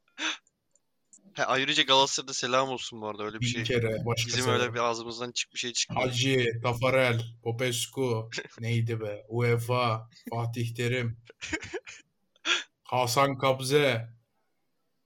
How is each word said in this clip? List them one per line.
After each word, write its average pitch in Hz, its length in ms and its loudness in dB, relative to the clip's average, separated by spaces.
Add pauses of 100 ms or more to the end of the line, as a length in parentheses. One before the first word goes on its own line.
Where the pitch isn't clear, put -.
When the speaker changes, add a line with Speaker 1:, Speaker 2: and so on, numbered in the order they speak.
(1400)
Speaker 1:
Ha, 147 60 -2
ayrıca 135 400 2
Galatasaray'da 135 500 4
selam 131 360 2
olsun 120 320 -6
bu 107 60 -6
arada. 104 160 -6
Öyle 107 160 -6
bir 123 60 -2
Speaker 2:
Bin 120 60 0
Speaker 1:
şey. 120 120 -2
Speaker 2:
kere 113 420 0
başkası 117 320 0
Speaker 1:
Bizim 127 140 2
öyle 123 120 4
Speaker 2:
var. 120 100 -2
Speaker 1:
bir 120 60 -4
ağzımızdan 117 520 -2
çık-, - 220 -6
bir - 60 -6
şey 120 140 -4
çıkmıyor. 123 340 -2
Speaker 2:
Hacı, 123 380 2 (180)
Tafarel, 123 580 2 (220)
Popescu, 117 840 -2 (300)
neydi 117 420 0
be? 104 280 -8
uefa, 117 800 0 (200)
Fatih 117 460 -4
Terim, 120 420 -2 (220)
Speaker 1:
<laughs> - 1400 -8
Speaker 2:
Hasan 127 540 2
Kabze, 131 720 2 (960)